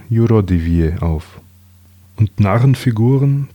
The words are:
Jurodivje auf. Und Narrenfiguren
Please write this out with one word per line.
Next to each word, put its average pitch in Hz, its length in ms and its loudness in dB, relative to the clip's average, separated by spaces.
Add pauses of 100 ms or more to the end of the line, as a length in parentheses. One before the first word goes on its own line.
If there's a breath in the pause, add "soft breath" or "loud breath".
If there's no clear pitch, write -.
Jurodivje 90 880 0
auf. 80 400 -6 (760)
Und - 240 -2
Narrenfiguren 127 1120 0